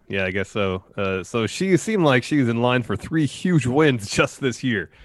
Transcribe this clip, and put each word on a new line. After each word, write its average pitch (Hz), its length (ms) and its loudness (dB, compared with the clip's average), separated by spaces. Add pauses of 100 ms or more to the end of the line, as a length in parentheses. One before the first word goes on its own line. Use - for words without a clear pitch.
Yeah, 95 180 -2
I 92 60 -2
guess 98 180 -4
so. 95 340 -2 (140)
Uh, 95 260 -2
so 110 240 -2
she 185 300 0
seemed 208 260 0
like 127 200 4
she's 139 260 0
in 117 120 0
line 123 220 2
for 104 120 -4
three 156 300 -2
huge 160 400 0
wins 127 440 2
<laughs> - 20 -8
just - 300 -2
this 131 220 -2
year. 107 260 -2 (160)